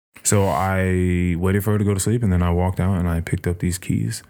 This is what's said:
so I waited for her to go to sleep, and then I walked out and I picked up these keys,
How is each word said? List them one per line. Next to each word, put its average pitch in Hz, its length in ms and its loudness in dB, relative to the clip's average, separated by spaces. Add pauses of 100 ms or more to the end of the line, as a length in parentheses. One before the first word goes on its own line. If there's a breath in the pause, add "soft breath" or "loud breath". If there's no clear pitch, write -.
(220)
so 98 260 2
I 90 880 0
waited 95 260 0
for 107 80 0
her 104 60 2
to 104 60 0
go 101 100 2
to 95 60 -2
sleep, 117 220 0
and 101 80 2
then 90 120 2
I 87 80 2
walked 90 280 0
out 92 200 0
and 87 100 0
I 85 140 0
picked - 240 -4
up 87 140 -2
these 90 180 -2
keys, - 500 -4